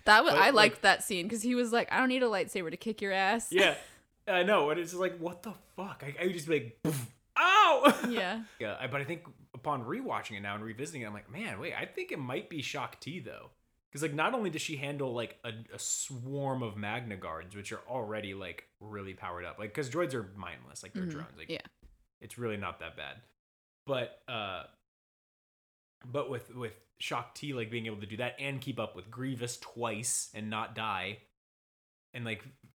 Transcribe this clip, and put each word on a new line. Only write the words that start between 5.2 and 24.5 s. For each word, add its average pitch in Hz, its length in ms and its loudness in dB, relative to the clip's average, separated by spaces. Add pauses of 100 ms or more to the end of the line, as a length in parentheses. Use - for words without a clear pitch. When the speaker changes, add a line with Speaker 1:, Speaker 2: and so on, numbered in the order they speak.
Speaker 2:
the 208 100 -8 (220)
fuck?" 180 280 -8
I, 143 160 -8
I 175 60 0
would 185 80 2
just 156 140 -6
be 160 60 2
like, 123 280 0
"Poof. 139 300 0 (260)
Ow!" 339 680 8
<laughs> 247 40 0
Speaker 1:
Yeah. 214 340 -2 (160)
Speaker 2:
Yeah, 104 200 -2
I, 127 80 -4
but 139 140 -2
I - 20 -2
think 165 200 -8 (300)
upon 131 300 -4
rewatching 120 540 -4
it 101 40 -8
now 101 140 -4
and 107 80 -6
revisiting 127 400 -8
it, - 20 -6
I'm 104 80 -8
like, - 160 -14
"Man, 147 300 -8
wait, 151 160 -6
I - 100 -4
think - 260 -8
it 202 80 -6
might 135 300 -4
be 156 140 -8
Shaak - 360 -6
Ti, 170 200 -10
though." - 320 -14 (400)
'Cause, 143 100 -8
like, 156 120 0
not 160 200 4
only 214 160 0
does 156 120 -4
she 156 160 -4
handle, 139 360 -2
like, 117 320 -4
a, 113 80 -6 (200)
a 104 60 -10
swarm 135 840 -2
of 104 120 -4
Magna 107 400 -4
Guards, 87 400 -8
which 101 160 -10
are 110 160 -8
already, 107 460 -4
like, 92 340 -10 (140)
really 101 320 -8
powered 87 320 -8
up. - 140 -10
Like, 104 140 -8
'cause 139 160 -4
droids 160 240 -2
are 101 220 -4
mindless. 76 480 -12
Like, - 100 -14
they're 185 100 -4
Speaker 1:
Mm-hmm. 170 80 -4
Speaker 2:
drones. - 260 -10
Like, - 120 -12
Speaker 1:
Yeah. 165 120 -6 (580)
Speaker 2:
it's - 180 -18
really 110 200 -2
not 90 220 -4
that 80 180 -10
bad. 71 240 -12 (640)
But, 127 420 -2
uh, 101 380 -4 (1400)